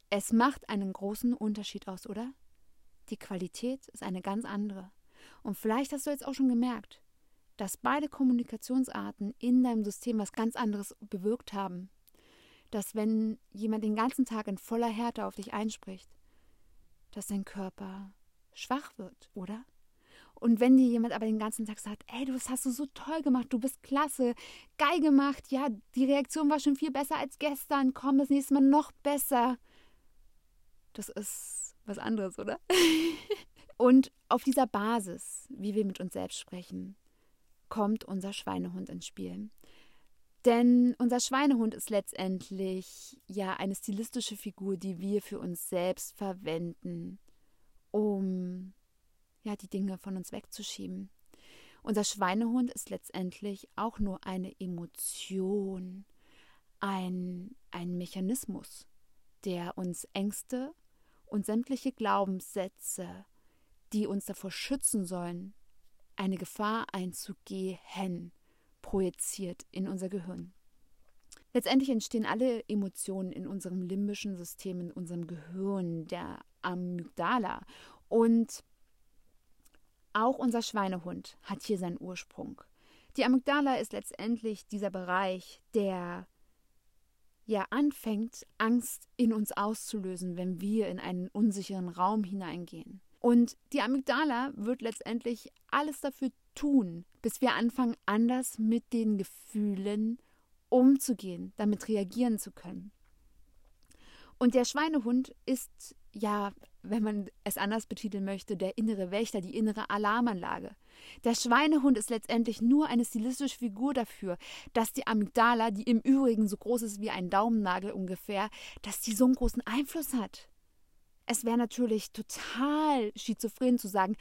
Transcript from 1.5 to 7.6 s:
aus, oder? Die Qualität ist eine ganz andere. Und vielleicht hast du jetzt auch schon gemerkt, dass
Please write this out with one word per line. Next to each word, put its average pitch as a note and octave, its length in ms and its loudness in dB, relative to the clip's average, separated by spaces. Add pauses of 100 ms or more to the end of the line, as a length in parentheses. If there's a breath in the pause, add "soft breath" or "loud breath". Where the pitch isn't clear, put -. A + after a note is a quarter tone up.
aus, F#3+ 180 -10
oder? A3+ 260 -8 (760)
Die G#3+ 60 -8
Qualität G#3+ 720 -6
ist - 140 -16
eine F#3 200 -4
ganz G3+ 220 -2
andere. G3+ 460 -6 (520 soft breath)
Und G#3 140 -4
vielleicht A#3 360 0
hast C#4 140 -4
du D4+ 40 -2
jetzt C#4+ 160 -4
auch C4+ 80 -4
schon C4+ 140 4
gemerkt, A#3+ 540 -2 (540)
dass G3 200 -6